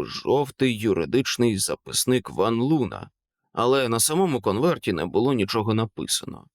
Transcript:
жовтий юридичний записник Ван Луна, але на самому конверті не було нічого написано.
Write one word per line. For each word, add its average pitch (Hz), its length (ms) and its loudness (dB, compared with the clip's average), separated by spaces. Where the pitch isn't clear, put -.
жовтий 131 720 0
юридичний 107 800 0
записник - 720 -2
Ван 113 320 0
Луна, 123 480 -2
але 123 360 2
на 113 100 0
самому 156 420 2
конверті 113 520 0
не 80 120 -2
було 120 280 2
нічого 110 400 0
написано. - 800 -4